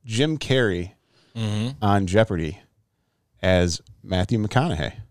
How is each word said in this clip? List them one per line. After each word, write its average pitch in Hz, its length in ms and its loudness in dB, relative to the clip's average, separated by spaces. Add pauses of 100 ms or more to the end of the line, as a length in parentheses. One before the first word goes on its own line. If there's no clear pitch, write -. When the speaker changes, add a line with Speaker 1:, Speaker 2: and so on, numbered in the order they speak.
Speaker 1:
Jim 143 320 -2
Carrey 98 560 0 (420)
Speaker 2:
Mm-hmm. 110 480 -4
Speaker 1:
on 101 240 4
Jeopardy 90 540 0 (800)
as 90 400 2 (200)
Matthew 92 380 -2
McConaughey. 104 540 -2 (180)